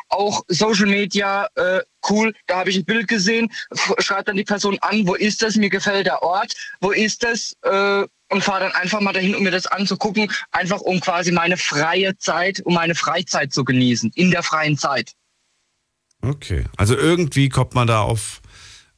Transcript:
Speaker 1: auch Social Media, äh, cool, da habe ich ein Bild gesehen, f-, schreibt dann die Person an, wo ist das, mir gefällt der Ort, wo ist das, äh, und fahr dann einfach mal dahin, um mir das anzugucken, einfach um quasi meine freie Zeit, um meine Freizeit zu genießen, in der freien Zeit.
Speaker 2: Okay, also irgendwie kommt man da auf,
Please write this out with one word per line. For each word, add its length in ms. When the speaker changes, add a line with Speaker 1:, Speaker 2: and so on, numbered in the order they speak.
Speaker 1:
auch 400
Social 380
Media, 680
äh, 260
cool, 260
da 120
habe 120
ich 60
ein 80
Bild 240
gesehen, 420
f-, 280
schreibt 300
dann 80
die 80
Person 360
an, 260
wo 80
ist 260
das, 160
mir 140
gefällt 360
der 160
Ort, 320
wo 100
ist 320
das, 400
äh, 440
und 120
fahr 180
dann 120
einfach 280
mal 120
dahin, 220
um 80
mir 80
das 160
anzugucken, 640
einfach 280
um 200
quasi 320
meine 240
freie 640
Zeit, 460
um 100
meine 200
Freizeit 580
zu 120
genießen, 500
in 160
der 120
freien 360
Zeit. 340
Speaker 2:
Okay, 420
also 200
irgendwie 520
kommt 260
man 120
da 160
auf, 380